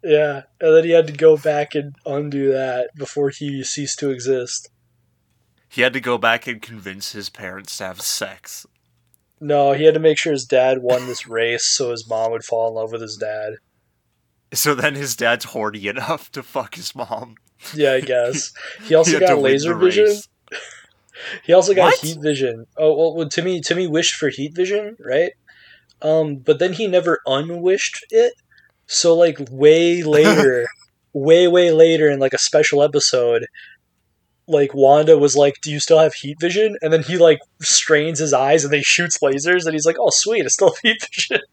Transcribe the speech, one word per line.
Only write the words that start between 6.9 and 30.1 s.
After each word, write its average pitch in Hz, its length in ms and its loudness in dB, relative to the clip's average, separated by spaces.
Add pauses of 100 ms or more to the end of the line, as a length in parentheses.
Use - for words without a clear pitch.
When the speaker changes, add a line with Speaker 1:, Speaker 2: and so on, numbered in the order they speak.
Speaker 2:
his 101 160 -14
parents 95 500 -16
to 104 60 -10
have 92 160 -12
sex. - 640 -10 (760)
Speaker 1:
No, 170 320 0
he 151 120 -2
had 160 100 8
to 160 60 0
make 156 180 2
sure 160 140 -2
his 131 120 -4
dad 131 380 2
won 127 240 -2
this 123 200 -10
race 117 400 -4
so 123 240 -4
his 113 180 -10
mom 113 240 -4
would 113 120 -8
fall 113 240 -2
in 113 60 -6
love 113 180 -8
with 113 100 -10
his 104 140 -14
dad. 107 380 -8 (1000)
Speaker 2:
So 147 200 0
then 139 200 -2
his 139 200 -8
dad's 120 320 -2
horny 107 420 -8
enough 131 440 -8
to 131 100 -14
fuck - 340 -10
his - 180 -14
mom. 117 400 -12 (400)
Speaker 1:
Yeah, 143 200 2
I 131 60 0
guess. 127 520 -4 (160)
Speaker 2:
<laughs> - 160 -20
Speaker 1:
He 160 100 0
also 160 160 4
Speaker 2:
He 156 40 2
had 147 60 0
Speaker 1:
got 180 100 4
Speaker 2:
to 170 60 4
win 139 80 0
Speaker 1:
laser 143 300 2
Speaker 2:
the 165 60 -6
Speaker 1:
vision. 185 260 4
Speaker 2:
race. 208 220 -2 (240)
Speaker 1:
<laughs> - 60 -14 (840)
He - 100 2
also 190 220 6
got 185 120 4
Speaker 2:
What? 523 120 4
Speaker 1:
heat 156 220 -8
vision. 131 460 -4 (100)
Oh, 156 200 2
well, 160 200 0
well, 160 120 -4
Timmy, 175 320 -4
Timmy 170 280 -4
wished 160 260 -2
for 151 140 -4
heat 151 260 -8
vision, 208 500 -4
right? 135 280 -2 (680)
Um, 156 360 -2
but 143 240 0
then 185 140 -2
he 214 120 -6
never 175 400 0
unwished 170 840 -2
it. 240 240 2 (520)
So, 165 300 2
like, 170 200 4 (140)
way 165 520 4
Speaker 2:
<laughs> - 20 -6
Speaker 1:
later, 151 600 4 (480)